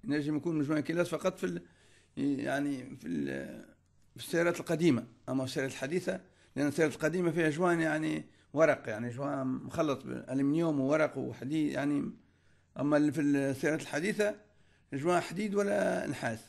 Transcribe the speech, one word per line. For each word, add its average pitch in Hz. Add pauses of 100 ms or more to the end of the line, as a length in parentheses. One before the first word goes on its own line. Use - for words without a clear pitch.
ينجم 147
يكون 165
من 147
جوين 151
كلاس 170
فقط 185
في -
ال-، 170 (560)
يعني 139
في 127
ال-، 139 (500)
في -
السيارات 170
القديمة. 147 (220)
أما 131
السيارات 131
الحديثة، 180 (340)
لأن 143
السيارات 151
القديمة 165
فيها 160
جوان 170
يعني 156 (160)
ورق، 147
يعني 113
جوان 139
مخلط 131
بالألمنيوم 139
وورق 131
وحديد 135
يعني. 143 (680)
أما 147
اللي 147
في 156
السيارات 143
الحديثة 202 (540)
جوان 165
حديد 196
ولا 202
نحاس. 113